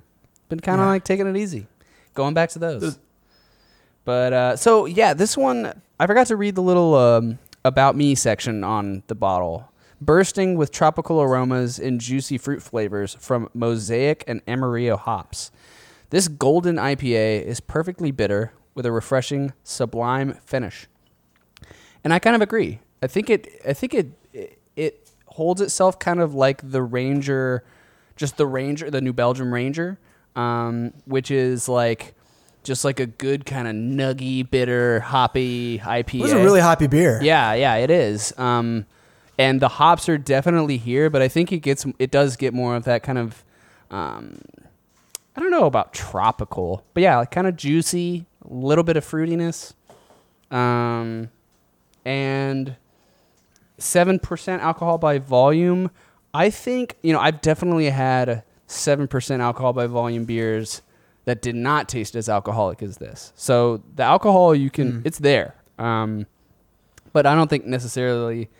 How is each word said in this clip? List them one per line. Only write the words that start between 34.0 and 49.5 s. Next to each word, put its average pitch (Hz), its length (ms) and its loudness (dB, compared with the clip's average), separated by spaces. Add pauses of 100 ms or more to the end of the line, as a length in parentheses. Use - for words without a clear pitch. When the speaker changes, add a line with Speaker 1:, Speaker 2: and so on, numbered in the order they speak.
Speaker 1:
bitter, 123 500 2
hoppy 120 840 -2
I 120 200 -2
P 127 160 -6
A. - 20 -2
Speaker 2:
It - 40 0
was - 80 2
a 269 40 4
really 196 240 8
hoppy 165 280 4
beer. 143 340 4
Speaker 1:
Yeah, 139 320 4
yeah, 123 220 2
it 123 140 2
is. 107 480 0
Um, 117 460 0 (540)
and 131 240 4
the 135 60 4
hops 165 420 2
are 160 80 2
definitely 143 580 0
here, 123 320 0
but 147 140 2
I 131 60 4
think 170 240 0
it 175 80 -4
gets, 139 260 -2 (120)
it 131 120 0
does 139 260 2
get 127 160 -2
more 123 240 -2
of 120 80 -6
that 120 180 0
kind 131 140 -4
of, 117 260 -6 (480)
um, 57 520 -10 (920)
I 269 60 -12
don't 359 100 0
know 330 140 4
about 123 300 0
tropical, 95 1000 -4
but 170 100 0
yeah, 160 140 6
like, 120 140 0
kind 180 160 -2
of 180 100 -2
juicy, 170 680 -2 (180)
little 139 400 0
bit 165 140 2
of 143 80 -4
fruitiness, 165 640 -4 (800)